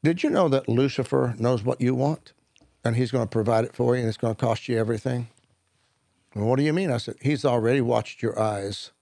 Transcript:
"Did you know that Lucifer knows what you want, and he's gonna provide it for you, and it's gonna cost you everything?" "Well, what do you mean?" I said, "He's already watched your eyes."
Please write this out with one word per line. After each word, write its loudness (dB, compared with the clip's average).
"Did 2
you 2
know 4
that 0
Lucifer 0
knows 0
what -2
you 2
want, -2
and 0
he's 0
gonna 0
provide 2
it -10
for 2
you, -2
and 0
it's -4
gonna -2
cost -2
you 0
everything?" -2
"Well, -2
what 2
do 2
you 0
mean?" -2
I -2
said, -10
"He's -2
already 2
watched -2
your -4
eyes." -4